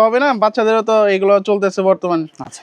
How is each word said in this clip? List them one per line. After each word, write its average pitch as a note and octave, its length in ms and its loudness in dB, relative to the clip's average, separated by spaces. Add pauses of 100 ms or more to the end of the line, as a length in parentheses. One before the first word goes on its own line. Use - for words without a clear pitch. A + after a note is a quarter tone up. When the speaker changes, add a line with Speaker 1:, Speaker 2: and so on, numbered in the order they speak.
Speaker 1:
হবে A3+ 140 0
না, C#4+ 140 0
বাচ্চাদেরও A3 480 0
তো G#3+ 260 2
এগুলো G3 320 2
চলতেছে G3 420 -2
বর্তমান। F3+ 460 0 (120)
Speaker 2:
আচ্ছা, - 240 -18